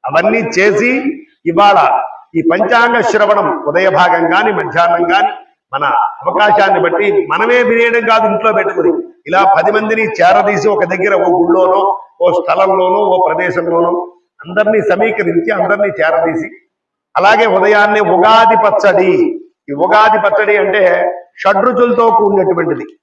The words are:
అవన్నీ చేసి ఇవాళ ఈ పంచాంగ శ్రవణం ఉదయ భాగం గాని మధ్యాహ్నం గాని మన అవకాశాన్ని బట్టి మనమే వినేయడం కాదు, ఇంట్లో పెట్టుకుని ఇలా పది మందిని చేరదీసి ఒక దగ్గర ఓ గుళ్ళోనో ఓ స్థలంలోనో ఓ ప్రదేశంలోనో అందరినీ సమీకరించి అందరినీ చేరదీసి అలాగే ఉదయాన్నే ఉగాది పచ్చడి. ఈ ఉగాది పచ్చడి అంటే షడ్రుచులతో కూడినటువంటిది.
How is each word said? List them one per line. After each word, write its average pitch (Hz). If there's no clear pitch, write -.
అవన్నీ 185
చేసి 208
ఇవాళ 185
ఈ 160
పంచాంగ 233
శ్రవణం 208
ఉదయ 175
భాగం 175
గాని 214
మధ్యాహ్నం 170
గాని 202
మన 143
అవకాశాన్ని 196
బట్టి 170
మనమే 226
వినేయడం 233
కాదు, 220
ఇంట్లో 220
పెట్టుకుని 185
ఇలా 185
పది 214
మందిని 214
చేరదీసి 196
ఒక 214
దగ్గర 190
ఓ 180
గుళ్ళోనో 185
ఓ 175
స్థలంలోనో 185
ఓ -
ప్రదేశంలోనో 170
అందరినీ 208
సమీకరించి 196
అందరినీ 202
చేరదీసి 160
అలాగే 202
ఉదయాన్నే 208
ఉగాది 226
పచ్చడి. 196
ఈ 143
ఉగాది 214
పచ్చడి 208
అంటే 196
షడ్రుచులతో 240
కూడినటువంటిది. 180